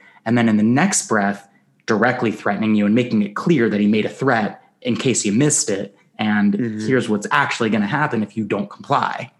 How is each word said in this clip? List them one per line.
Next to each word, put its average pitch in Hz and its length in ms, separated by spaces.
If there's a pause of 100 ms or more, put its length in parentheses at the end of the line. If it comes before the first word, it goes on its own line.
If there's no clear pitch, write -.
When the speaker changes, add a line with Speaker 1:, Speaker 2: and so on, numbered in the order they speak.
(260)
Speaker 1:
And 117 120
then 117 100
in 107 100
the 107 60
next 139 460
breath, 101 380 (380)
directly 117 460
threatening 107 440
you 104 100
and 104 100
making 120 280
it 101 120
clear 117 340
that 104 120
he 104 60
made 107 180
a - 40
threat 113 520 (200)
in 120 140
case 120 300
you 104 80
missed 143 360
it. 101 280 (220)
And 104 340
Speaker 2:
Mm-hmm. 110 340
Speaker 1:
here's 123 220
what's 104 220
actually 135 400
gonna 104 160
happen 143 340
if 104 160
you 110 80
don't 101 240
comply. - 720